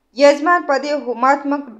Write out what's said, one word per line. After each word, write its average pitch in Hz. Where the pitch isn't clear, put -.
યજમાન 294
પદે 277
હોમાત્મક 277